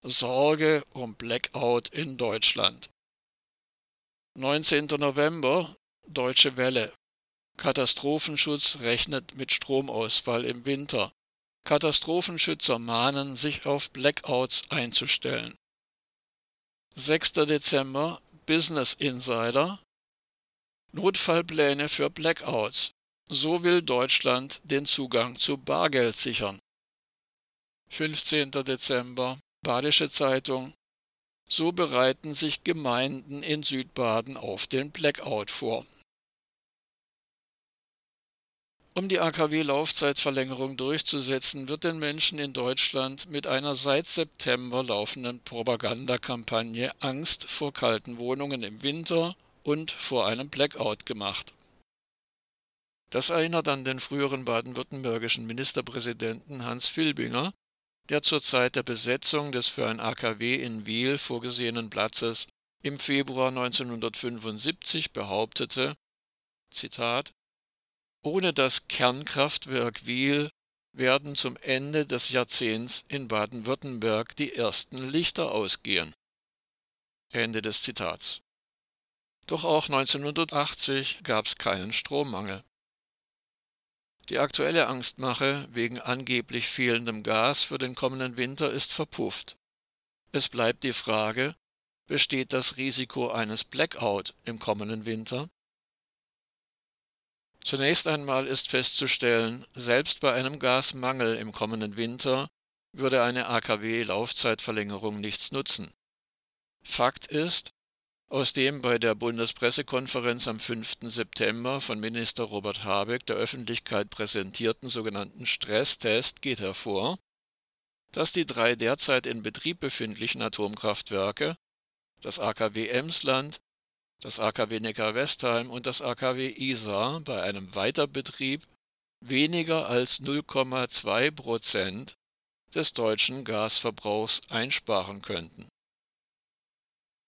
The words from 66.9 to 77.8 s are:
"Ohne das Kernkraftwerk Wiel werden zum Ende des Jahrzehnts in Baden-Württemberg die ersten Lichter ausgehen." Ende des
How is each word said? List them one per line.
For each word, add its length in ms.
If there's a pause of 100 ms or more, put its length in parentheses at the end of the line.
"Ohne 300
das 360
Kernkraftwerk 1160
Wiel 460 (420)
werden 440
zum 220
Ende 480
des 240
Jahrzehnts 760
in 220
Baden-Württemberg 1040
die 180
ersten 460
Lichter 540
ausgehen." 600 (1200)
Ende 300
des 200